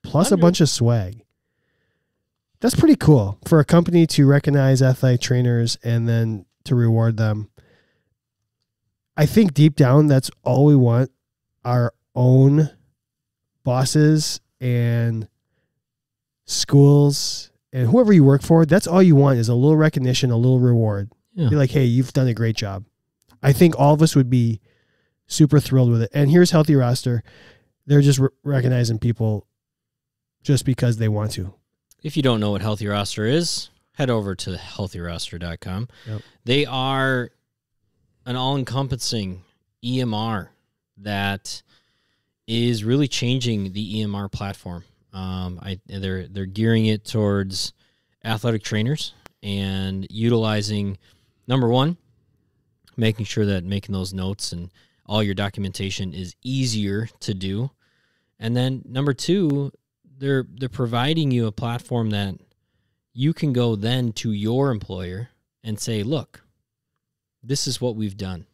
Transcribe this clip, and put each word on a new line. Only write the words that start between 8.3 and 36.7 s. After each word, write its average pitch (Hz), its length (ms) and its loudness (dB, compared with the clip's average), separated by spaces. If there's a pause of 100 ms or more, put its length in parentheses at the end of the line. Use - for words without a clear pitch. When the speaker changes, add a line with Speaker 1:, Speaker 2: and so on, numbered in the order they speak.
Speaker 1:
I 151 80 4
think 185 280 4
deep 147 220 4
down, 143 320 6
that's 131 220 2 (120)
all 123 220 2
we 147 120 6
want, 123 340 4 (540)
our 120 280 0 (220)
own 135 560 4 (920)
bosses 151 760 2 (200)
and 117 680 -2 (1160)
schools 143 1080 2 (220)
and 127 160 -2
whoever 214 240 6
you 160 120 8
work 135 180 6
for. 165 220 4
That's 165 220 2
all 180 160 4
you 165 140 8
want 139 220 4
is 113 100 0
a 120 60 0
little 143 220 4
recognition, 135 540 0
a 117 60 2
little 127 240 4
reward. 110 500 0 (240)
Speaker 2:
Yeah. 160 140 -2
Speaker 1:
Be 151 80 2
like, 135 140 2
"Hey, 139 140 2
you've 123 280 0
done 131 160 2
a 113 60 0
great 113 220 -2
job." 101 280 -8 (580)
I 139 100 4
think 160 260 4
all 143 160 4
of 151 80 2
us 160 140 2
would 127 140 4
be 117 300 0 (680)
super 151 340 4
thrilled 127 300 2
with 117 120 2
it. - 120 -4
And 143 160 2
here's 175 220 6
Healthy 156 240 4
Roster. 123 460 0 (640)
They're 143 140 6
just 139 180 4
re-, 135 100 2 (140)
recognizing 123 560 0
people 110 480 -2 (960)
just 139 220 0
because 120 320 -2
they 110 120 -2
want 107 240 -4
to. 98 200 -12 (500)
Speaker 2:
If 151 140 -8
you 147 60 0
don't 120 180 2
know 104 120 0
what 95 100 -4
Healthy 104 240 -4
Roster 104 400 -4
is, 160 440 -4 (220)
head 135 180 -6
over 101 260 -4
to 92 200 -10
healthy - 440 -12
roster 85 380 -10
dot 85 220 -12
com. 101 280 -10 (180)
Speaker 1:
Yep. 107 160 -12 (220)
Speaker 2:
They 139 220 0
are 131 640 -4 (920)